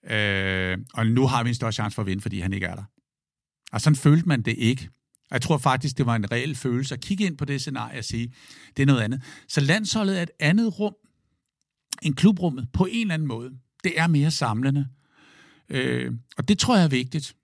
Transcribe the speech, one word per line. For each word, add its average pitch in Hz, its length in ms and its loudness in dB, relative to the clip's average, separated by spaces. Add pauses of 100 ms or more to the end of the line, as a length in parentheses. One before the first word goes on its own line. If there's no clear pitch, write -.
øh, 95 680 0 (160)
og 113 140 0
nu 123 200 4
har 120 160 0
vi 120 60 0
en 120 60 -2
større 117 160 -4
chance 104 240 -6
for 117 60 -6
at 104 40 -2
vinde, 98 160 -4
fordi 98 180 -6
han 92 140 -2
ikke 95 120 -4
er 87 100 -6
der." 95 80 -14 (880)
Og 117 100 -4
sådan 151 160 4
følte 160 300 4
man 139 140 0
det 117 160 -2
ikke. 120 320 0 (400)
Og - 40 -12
jeg 131 80 -2
tror 156 160 0
faktisk, 131 400 0
det 135 80 2
var 117 100 0
en 104 160 -2
reel 131 240 -2
følelse 131 400 -4
at 123 60 -12
kigge 196 240 -2
ind 165 120 -2
på 147 80 -4
det 139 160 -4
scenarie 120 380 -8
og 110 60 -8
sige, 120 280 -6 (440)
"Det 135 60 4
er 135 40 6
noget 135 140 6
andet." 120 200 -2 (260)
Så - 140 0
landsholdet 196 560 0
er 170 60 -2
et 170 160 -8
andet 190 400 2
rum 208 160 -2 (1040)
end 143 140 -2
klubrummet 165 580 2
på 185 180 2
en 233 100 -2
eller 202 120 -2
anden 156 140 -2
måde. 123 300 -8 (260)
Det 170 160 -2
er 165 80 4
mere 156 240 4
samlende. 135 560 0 (840)
Øh, 127 440 -2 (240)
og - 100 -4
det 208 120 4
tror 247 160 4
jeg 185 80 8
er 160 60 4
vigtigt. 131 540 -2